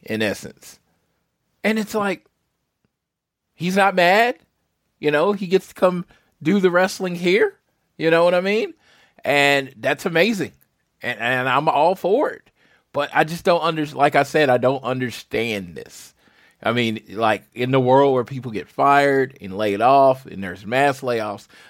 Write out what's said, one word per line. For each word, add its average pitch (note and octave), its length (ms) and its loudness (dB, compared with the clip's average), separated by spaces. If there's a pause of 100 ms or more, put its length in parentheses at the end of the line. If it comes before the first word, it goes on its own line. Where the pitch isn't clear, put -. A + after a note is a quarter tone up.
in A2 180 -6
essence." - 580 -8 (840)
And A3 160 -2
it's G#3 160 -6
like, G3+ 300 -4 (1300)
he's F#3 220 -4
not G3 200 2
mad. F#3+ 420 4 (640)
You D3 120 -2
know, D#3+ 200 2
he G3 160 -6
gets F3+ 200 0
to - 60 -20
come F3+ 320 -2 (380)
do F#3+ 160 0
the F#3 120 2
wrestling F#3 440 -2
here. F3+ 420 0 (400)
You E3 140 0
know E3 120 4
what F3+ 100 2
I F3+ 80 2
mean? A3 320 -2 (520)
And C#3+ 520 0
that's C3 280 -4
amazing. F3 480 -2 (480)
And, A2+ 180 -8
and B2+ 300 -2
I'm C#3+ 180 0
all D#3+ 280 2
for A3 340 -2
it. - 200 -16 (440)
But C#3+ 200 -4
I D3+ 100 4
just E3 220 -8
don't E3+ 160 2
under-, D#3 260 -2
like C#3+ 280 0
I C#3+ 80 4
said, D3 260 2
I B2 80 4
don't B2+ 260 0
understand A2+ 920 -6
this. - 380 -20 (500)
I - 80 -2
mean, A2+ 380 -2
like, G#2+ 340 -2 (100)
in B2 180 -4
the C3+ 80 2
world C3 340 4
where B2 100 0
people B2 280 -12
get G2+ 160 -8
fired C#3 720 2
and F#2+ 160 -14
laid G#2 260 -2
off C3+ 440 4
and F#2 180 -12
there's F#2+ 220 -10
mass C3+ 360 0
layoffs, A2 460 -6 (220)